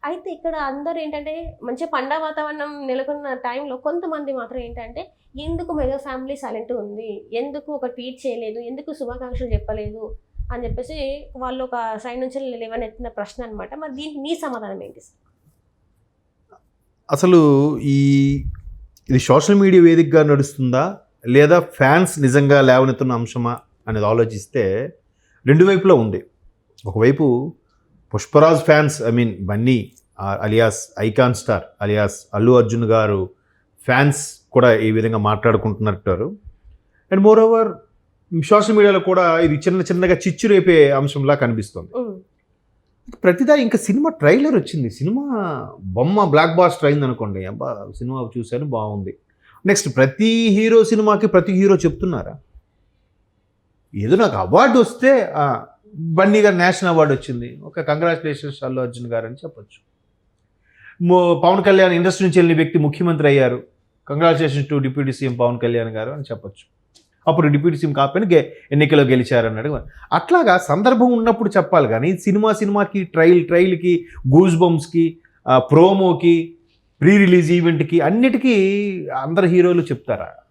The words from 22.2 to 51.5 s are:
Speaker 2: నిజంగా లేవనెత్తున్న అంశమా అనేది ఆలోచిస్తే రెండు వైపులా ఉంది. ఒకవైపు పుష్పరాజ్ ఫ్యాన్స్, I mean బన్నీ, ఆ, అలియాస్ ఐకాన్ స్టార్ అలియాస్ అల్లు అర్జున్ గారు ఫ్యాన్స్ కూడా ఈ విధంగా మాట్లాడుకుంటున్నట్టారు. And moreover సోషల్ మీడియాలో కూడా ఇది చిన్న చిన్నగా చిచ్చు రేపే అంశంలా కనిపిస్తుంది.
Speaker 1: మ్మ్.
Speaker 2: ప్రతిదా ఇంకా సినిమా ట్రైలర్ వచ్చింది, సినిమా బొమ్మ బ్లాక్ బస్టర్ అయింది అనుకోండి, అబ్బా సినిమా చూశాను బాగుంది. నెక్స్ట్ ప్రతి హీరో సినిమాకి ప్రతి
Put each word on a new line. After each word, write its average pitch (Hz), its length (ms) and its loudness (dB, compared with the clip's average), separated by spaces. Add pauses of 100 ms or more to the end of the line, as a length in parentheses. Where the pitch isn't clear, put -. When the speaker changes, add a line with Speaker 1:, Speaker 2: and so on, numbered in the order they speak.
Speaker 2:
నిజంగా 139 400 4
లేవనెత్తున్న 131 520 4
అంశమా 117 460 -6 (300)
అనేది 107 180 -2
ఆలోచిస్తే 110 840 -2 (540)
రెండు 151 180 6
వైపులా 190 300 4
ఉంది. 113 300 -2 (640)
ఒకవైపు 131 680 0 (600)
పుష్పరాజ్ 151 440 2
ఫ్యాన్స్, 151 440 2
I 117 80 -2
mean 117 300 0
బన్నీ, 110 520 -2 (280)
ఆ, 98 220 -6
అలియాస్ 107 460 0 (100)
ఐకాన్ 113 360 0
స్టార్ 101 280 -4 (200)
అలియాస్ 104 520 -2
అల్లు 110 180 2
అర్జున్ 117 320 2
గారు 104 460 0 (540)
ఫ్యాన్స్ 139 680 -2
కూడా 120 260 4
ఈ 110 120 0
విధంగా 110 280 -2
మాట్లాడుకుంటున్నట్టారు. 107 1160 -2 (800)
And 196 100 2
moreover 220 480 4 (720)
సోషల్ 214 320 2
మీడియాలో 202 240 4
కూడా 180 400 2
ఇది 160 140 2
చిన్న 180 280 -2
చిన్నగా 180 320 0
చిచ్చు - 340 -4
రేపే 175 420 6
అంశంలా 139 440 0
కనిపిస్తుంది. 110 640 -6
Speaker 1:
మ్మ్. 214 220 -10 (1000)
Speaker 2:
ప్రతిదా 214 320 2
ఇంకా 240 240 0
సినిమా 285 320 -2
ట్రైలర్ 254 440 2
వచ్చింది, 147 360 -2
సినిమా 202 320 -6 (580)
బొమ్మ 127 440 0
బ్లాక్ 160 320 2
బస్టర్ 170 300 2
అయింది 143 180 2
అనుకోండి, 107 400 -6
అబ్బా 104 520 -12
సినిమా 123 420 -10
చూశాను 123 260 -8
బాగుంది. 107 500 -8 (520)
నెక్స్ట్ 165 300 -2
ప్రతి 226 520 2
హీరో 220 360 4
సినిమాకి 214 420 2
ప్రతి 185 260 2